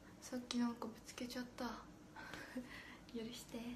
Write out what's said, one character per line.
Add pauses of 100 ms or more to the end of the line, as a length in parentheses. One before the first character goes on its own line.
(220)
さ
っ
き
な
ん
か
ぶ (120)
つ
け
ち
ゃ
っ (120)
た。
<laughs>
許 (120)
し
て。 (160)